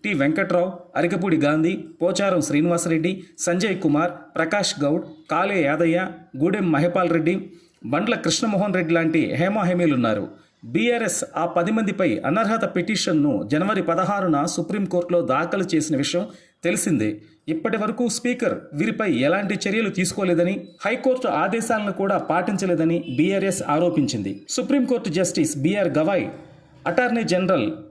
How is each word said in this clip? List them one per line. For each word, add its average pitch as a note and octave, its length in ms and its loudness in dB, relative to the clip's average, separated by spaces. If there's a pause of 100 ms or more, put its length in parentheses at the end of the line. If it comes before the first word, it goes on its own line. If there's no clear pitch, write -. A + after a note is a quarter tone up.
టి G#3 100 -2
వెంకట్రావు, F3 580 0 (240)
అరికపూడి F3 400 0
గాంధీ, D#3 400 2 (260)
పోచారం F#3+ 380 2
శ్రీనివాసరెడ్డి, E3+ 840 0 (140)
సంజయ్ F#3 420 0
కుమార్, D#3 300 2 (260)
ప్రకాష్ E3 380 0 (100)
గౌడ్, D3+ 180 0 (280)
కాలే F#3 320 2
యాదయ్య, E3 460 2 (280)
గూడెం F3+ 360 2
మహిపాల్ F3 380 2
రెడ్డి, E3 400 0 (360)
బండ్ల F#3 280 0
కృష్ణమోహన్ G#3+ 600 0
రెడ్డి E3+ 200 0
లాంటి D#3+ 400 2
హేమాహేమీలున్నారు. E3 920 2 (360)
బీఆర్ఎస్ A3 600 0 (120)
ఆ D#3+ 100 0
పది F3 260 0
మందిపై G3 540 0
అనర్హత G#3+ 500 0
పిటిషన్ను E3 760 0
జనవరి F#3+ 300 0
పదహారున F3 600 0
సుప్రీంకోర్టులో F3 800 0
దాఖలు E3+ 420 0 (100)
చేసిన D3+ 220 0
విషయం F3 300 -2 (380)
తెలిసిందే. D#3 560 0 (280)
ఇప్పటి D#3+ 280 -2
వరకు A3+ 320 -2
స్పీకర్ A#3+ 460 -2 (180)
వీరిపై G3+ 400 -2
ఎలాంటి F3+ 460 0 (100)
చర్యలు G#3+ 200 0
తీసుకోలేదని, F3+ 800 0 (200)
హైకోర్టు B3+ 420 0
ఆదేశాలను G#3 640 0
కూడా G3 260 0
పాటించలేదని F3 840 0 (120)
బీఆర్ఎస్ F#3+ 520 2
ఆరోపించింది. C#3 800 0
సుప్రీంకోర్టు B3 600 0
జస్టిస్ E3+ 500 0
బీఆర్ E3 400 2
గవాయ్, D#3+ 300 2 (580)
అటార్నీ A3+ 380 2
జనరల్ F3 480 2 (180)